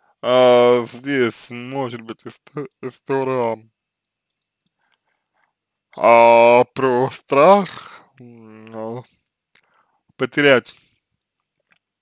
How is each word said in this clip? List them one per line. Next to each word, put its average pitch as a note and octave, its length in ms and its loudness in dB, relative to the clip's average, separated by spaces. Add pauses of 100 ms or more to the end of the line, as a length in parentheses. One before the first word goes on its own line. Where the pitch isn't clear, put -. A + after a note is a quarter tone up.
(220)
А, B2 720 2
здесь B2 580 -6
может B2 520 -12
быть A2+ 240 -18
ист-, - 440 -18 (120)
история, C3 760 -6 (2500)
а, A#2 680 4 (100)
про B2+ 360 -4
страх, F3 800 -2 (300)
м, A2 540 -20
а, A2+ 280 -12 (1120)
потерять, C3+ 580 -2 (1300)